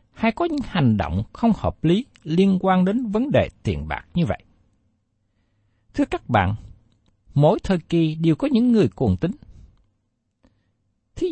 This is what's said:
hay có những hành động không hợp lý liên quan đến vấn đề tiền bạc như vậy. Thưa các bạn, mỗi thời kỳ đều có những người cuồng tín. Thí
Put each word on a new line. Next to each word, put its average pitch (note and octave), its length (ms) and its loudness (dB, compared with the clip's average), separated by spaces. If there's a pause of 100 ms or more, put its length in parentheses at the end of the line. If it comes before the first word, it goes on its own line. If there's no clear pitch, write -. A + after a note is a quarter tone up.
(140)
hay A3+ 180 -2
có E4+ 140 -4
những D4+ 180 -4
hành B2+ 340 2
động F2+ 260 -4 (100)
không A#3 220 0
hợp - 280 -6
lý F#3 220 2 (180)
liên F#3 380 2
quan F#3 240 2
đến A3+ 200 -2
vấn A3+ 260 -2
đề G2+ 180 2 (140)
tiền D2+ 240 -4
bạc D2+ 260 -8
như E3+ 120 0
vậy. - 180 -6 (1500)
Thưa C#4+ 120 0
các - 240 -10
bạn, G#2 260 2 (800)
mỗi D#3 300 4
thời F#3+ 140 0
kỳ D#3+ 380 -2
đều D#3+ 200 0
có C#4 160 -4
những A#3+ 200 2
người G#3 240 4
cuồng G2 220 0
tín. E3+ 140 -2 (1800)
Thí F4+ 160 -4